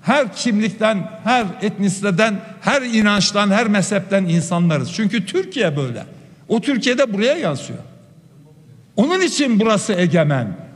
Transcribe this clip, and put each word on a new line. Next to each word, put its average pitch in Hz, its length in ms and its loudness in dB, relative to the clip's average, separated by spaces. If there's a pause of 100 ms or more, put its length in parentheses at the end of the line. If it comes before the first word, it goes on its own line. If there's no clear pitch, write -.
Her 262 340 2
kimlikten, 214 720 0 (140)
her 240 220 2 (160)
etnisiteden, 202 800 0 (200)
her 262 220 0
inançtan, 208 680 2
her 214 180 2
mezhepten 196 560 0
insanlarız. 170 680 0
Çünkü 220 340 -2
Türkiye 269 500 -2
böyle. 127 280 -6 (440)
O 220 120 2
Türkiye'de 254 520 0
buraya 220 220 2
yansıyor. 185 440 -4 (1160)
Onun 339 240 2
için 269 400 2
burası 220 320 2
egemen. 147 640 0 (200)